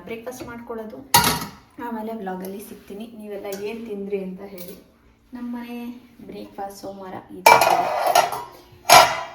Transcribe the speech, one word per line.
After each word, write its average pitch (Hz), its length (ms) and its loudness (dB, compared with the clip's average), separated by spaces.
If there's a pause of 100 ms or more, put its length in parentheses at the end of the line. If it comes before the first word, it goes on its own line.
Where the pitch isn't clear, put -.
ಬ್ರೇಕ್‌ಫಾಸ್ಟ್ 233 420 -10
ಮಾಡ್ಕೊಳ್ಳೋದು, 233 500 -10 (920)
ಆಮೇಲೆ 220 260 -6
ವ್ಲಾಗಲ್ಲಿ 190 480 -8
ಸಿಗ್ತೀನಿ. 202 580 -14
ನೀವೆಲ್ಲ 208 280 -12 (140)
ಏನ್ 226 260 -8
ತಿಂದ್ರಿ 196 380 -4
ಅಂತ 185 160 -8
ಹೇಳಿ. 190 360 -12 (580)
ನಮ್ಮನೆ 240 440 -8 (480)
ಬ್ರೇಕ್‌ಫಾಸ್ಟ್ 202 540 -10
ಸೋಮವಾರ 196 340 -12 (200)
ಈ 185 80 -12
ಥರ - 300 8
ಇದೆ. - 160 2 (1500)